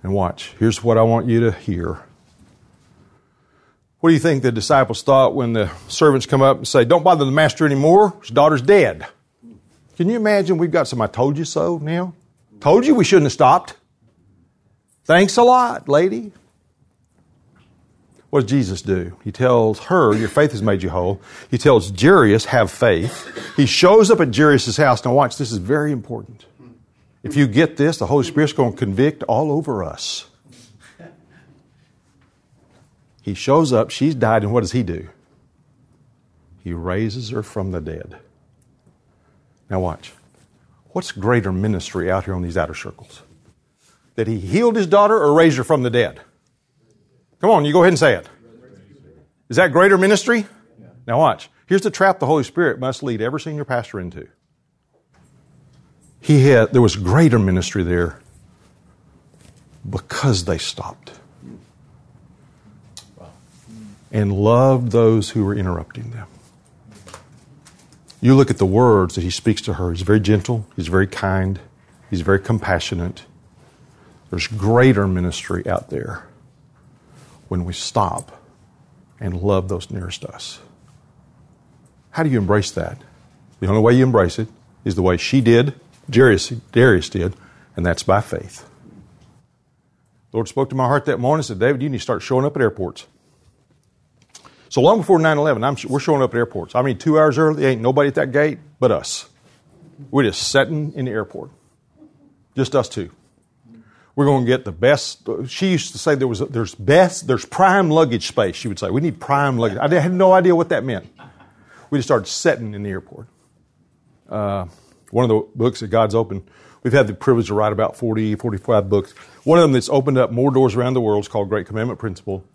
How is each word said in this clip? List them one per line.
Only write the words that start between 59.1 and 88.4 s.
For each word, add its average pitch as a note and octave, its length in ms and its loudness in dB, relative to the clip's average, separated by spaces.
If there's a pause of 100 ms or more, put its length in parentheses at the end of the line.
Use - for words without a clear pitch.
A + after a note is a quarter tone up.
because G2 580 -4
they E2 120 -4
stopped - 540 -14 (3000)
and G#2 220 -2
loved A#2+ 580 2
those A2+ 400 2
who G#2+ 140 -2
were G2+ 100 -2
interrupting F#2+ 560 -8
them. A2 160 -16 (1900)
You B2 140 4
look C3+ 160 4
at - 80 -4
the G2 80 2
words G2+ 480 2
that F#2 60 -6
he F2+ 100 -4
speaks - 320 -4
to F#2+ 120 -6
her. F2 180 -4
He's F2 100 -8
very G2+ 160 2
gentle. G#2 560 -2
He's E2 140 -8
very F#2+ 180 2
kind. F#2+ 540 -4 (500)
He's F2+ 120 -6
very G2 180 2
compassionate. F2+ 840 -4 (1080)
There's F2+ 180 -8
greater G#2+ 580 2
ministry F2+ 600 -4
out - 220 -6
there - 360 -10 (1200)
when F2+ 160 -6
we F2 80 -8
stop - 720 -6 (760)
and F#2 200 -8
love F#2+ 280 -2
those F2+ 220 -8
nearest F2+ 340 -12
us. - 340 -18 (1500)
How E3 120 -4
do D#3 60 0
you B2+ 100 2
embrace G2+ 340 0
that? - 260 -8 (640)
The G2 80 -2
only G#2+ 120 2
way A#2 140 6
you C3 80 4
embrace G#2+ 360 2
it A2 100 -8 (360)
is F#2 120 -4
the F#2+ 60 -2
way F2+ 140 2
she C3+ 240 0
did, A#2 340 2 (380)
Jairus, A#2 400 4 (220)
Jairus A#2 340 4
did, F#2 260 -6 (420)
and E2+ 100 -4
that's - 160 -4
by F#2+ 180 2
faith. - 480 -14 (1600)